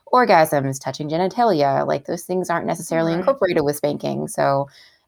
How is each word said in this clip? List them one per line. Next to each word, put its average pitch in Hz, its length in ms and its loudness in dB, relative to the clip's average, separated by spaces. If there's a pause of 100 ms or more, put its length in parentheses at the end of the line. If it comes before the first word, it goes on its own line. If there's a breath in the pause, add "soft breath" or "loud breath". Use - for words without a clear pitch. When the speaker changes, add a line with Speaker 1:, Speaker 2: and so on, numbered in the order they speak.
(140)
Speaker 1:
orgasms, 160 720 4
touching 143 260 -8
genitalia, 160 800 2
like, 147 180 -2
those - 180 -6
things 180 260 -4
aren't 170 180 -2
necessarily 165 460 -2
Speaker 2:
Right. 170 60 -2
Speaker 1:
incorporated 180 440 0
with 143 140 -2
spanking. 147 500 -4
So, 139 420 0 (380 soft breath)